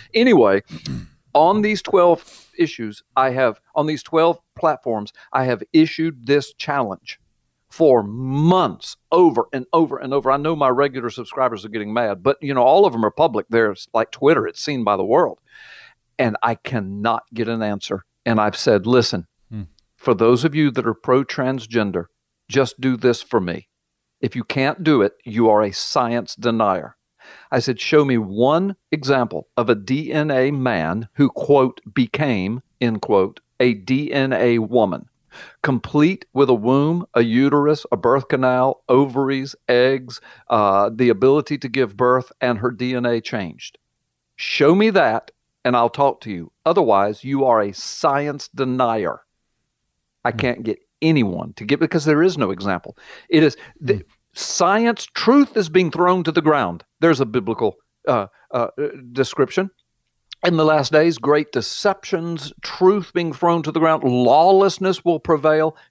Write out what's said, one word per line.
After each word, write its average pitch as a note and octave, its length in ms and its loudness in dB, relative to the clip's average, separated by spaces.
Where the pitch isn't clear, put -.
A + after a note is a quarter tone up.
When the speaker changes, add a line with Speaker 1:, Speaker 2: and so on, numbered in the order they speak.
Speaker 1:
anyway, C#3 520 4
<clears throat> - 680 -16
on F3+ 260 4
these G#3 220 -2
twelve F3 640 0
issues, A#2 460 -4
I C3 160 2
have, B2+ 300 0
on D3 100 0
these D3+ 180 -6
twelve E3 360 0
platforms, A#2+ 560 -4
I C3 140 -2
have A#2 260 -2
issued D#3 560 0
this C#3 260 0
challenge B2+ 640 -8
for C3 340 4
months, C3 920 -2
over E3 420 4
and B2+ 180 -6
over E3 260 0
and C3+ 160 -8
over. C3 180 0
I C#3 60 2
know D#3 180 -2
my D3 140 0
regular B2+ 420 -2
subscribers A#2 520 -6
are G#2+ 60 -12
getting G#2+ 240 -8
mad, G#2 300 -2
but, C#3 180 0
you C#3 120 -6
know, B2 100 2
all E3+ 220 6
of D3 100 0
'em A2+ 100 0
are G#2 60 0
public. B2 380 -2
They're A2+ 220 2
s-, - 220 -14
like A2 180 -2
Twitter, C#3 360 2
it's - 140 -12
seen C3+ 220 -6
by G#2 140 2
the F#2+ 80 -2
world. C3 340 0
And A2+ 260 -2
I A#2 120 0
cannot G#2 680 -6
get A2+ 140 -4
an A2+ 140 -4
answer. G2+ 420 -6
And A2+ 160 0
I've G#2 160 0
said, G#2 300 2
"Listen, A#2+ 400 0
Speaker 2:
Hmm. G#2+ 100 -12
Speaker 1:
for - 200 0
those A#2 280 2
of D3+ 120 0
you D3 160 2
that A2+ 160 -4
are A2+ 60 -2
pro-transgender, A#2 1120 -2
just B2+ 320 -2
do B2+ 160 -2
this A#2+ 240 0
for - 180 -2
me. F2 300 -8
If - 160 -6
you B2 80 -6
can't C#3+ 400 -4
do D3+ 180 4
it, G2+ 120 0
you A2+ 260 0
are G#2+ 140 4
a G2+ 80 -4
science A#2+ 640 -4
denier." G#2 600 -2
I C3 80 0
said, A#2+ 200 -4
"Show D3+ 240 2
me C3 140 0
one C3 580 0
example C3 640 -4
of A#2 140 -2
a A#2 60 4
D C3 360 -6
N D3+ 200 -2
A C3 200 0
man A2 600 -4
who, C#3 160 2
quote, C3 500 0
became, A#2+ 680 -2
end A2 200 -2
quote, G2+ 380 0
a B2 160 2
D C3 360 -4
N C3 220 -2
A A#2 260 2
woman, G#2+ 480 0
complete D3 720 0
with C3 160 4
a B2+ 60 6
womb, C#3+ 580 0
a A#2+ 100 2
uterus, C#3+ 680 2
a A#2+ 60 -2
birth B2+ 300 0
canal, C3 640 0
ovaries, C3+ 640 0
eggs, B2+ 520 0
uh, G2+ 440 2
the A#2+ 160 2
ability C3+ 500 2
to C3 100 -10
give A2+ 280 -2
birth, B2 340 0
and B2 180 -2
her A#2+ 120 -4
D B2+ 240 -6
N B2 100 -4
A A#2+ 160 -2
changed. - 560 -12
Show - 380 2
me G#3 180 4
that, C3 400 0
and B2 120 0
I'll A#2 140 2
talk C#3 320 -2
to A2 100 -12
you. E2+ 200 -12
Otherwise, A2 580 2
you C#3 220 -2
are A#2 160 4
a G#2 120 -4
science C#3+ 720 -4
denier." A#2+ 760 -2
I A#2+ 60 -2
Speaker 2:
Hmm. A2+ 60 -8
Speaker 1:
can't A#2 260 -4
get A2 160 -6
anyone C3 520 -2
to - 120 -18
get, C#3 140 -2
because D#3 260 -2
there D3+ 180 2
is F3 140 0
no G2+ 140 -2
example. F#2 460 -6
It D#3 140 4
is, D3 120 2
the D#3 160 -2
Speaker 2:
Hmm. - 40 -8
Speaker 1:
science, G#3+ 800 -2
truth C4+ 420 4
is F#3+ 140 -2
being F3 220 2
thrown F3+ 320 2
to D#3+ 80 -4
the E3+ 100 0
ground. C3 420 0
There's D3+ 220 4
a C3+ 40 0
biblical, A2 520 -4
uh, A2 200 0
uh, A#2+ 160 -2
description. C3+ 580 -4
In E3+ 120 0
the D#3 80 2
last D3+ 260 2
days, D#3 260 2
great D3 360 0
deceptions, E3 960 -6
truth F#3 520 0
being E3+ 200 -4
thrown E3+ 300 0
to - 80 -6
the E3+ 80 -2
ground, D#3+ 240 0
lawlessness F3 1040 2
will E3+ 140 0
prevail. D#3 560 0